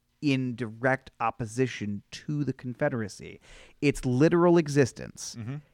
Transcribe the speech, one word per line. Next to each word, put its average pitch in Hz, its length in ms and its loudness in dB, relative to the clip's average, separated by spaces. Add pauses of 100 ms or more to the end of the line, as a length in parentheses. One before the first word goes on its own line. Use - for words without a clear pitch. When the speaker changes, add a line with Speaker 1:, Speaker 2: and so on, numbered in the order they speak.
(220)
Speaker 1:
in 131 320 0
direct 120 560 -2 (100)
opposition 113 920 -4
to 147 340 -6
the 131 80 -4
Confederacy. 120 880 -6 (420)
Its 143 240 2
literal 170 520 6
existence 139 800 -2
Speaker 2:
Mm-hmm. 120 180 -10 (180)